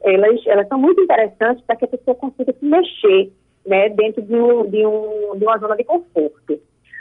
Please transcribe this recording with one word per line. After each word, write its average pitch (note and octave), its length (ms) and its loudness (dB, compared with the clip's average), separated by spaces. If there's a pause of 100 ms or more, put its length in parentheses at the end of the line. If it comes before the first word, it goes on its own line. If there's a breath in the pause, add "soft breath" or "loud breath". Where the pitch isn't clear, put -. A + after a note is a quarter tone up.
elas, G3+ 440 2
elas G3+ 220 2
são C4+ 100 -4
muito F4 220 4
interessantes A#3 680 0
pra A3+ 100 -2
que B3 100 -4
a - 20 -20
pessoa B3+ 260 -4
consiga B3+ 380 -6
se - 100 -12
mexer, A3 720 0 (340)
né, G3 220 2
dentro G#3+ 320 -2
de G#3 140 -6
um, A#3 340 2
de G#3+ 160 0
um, G#3+ 540 -4
de G3+ 60 -2
uma A3 120 2
zona G#3+ 200 -4
de - 80 -4
conforto. D#3+ 760 -4 (400 loud breath)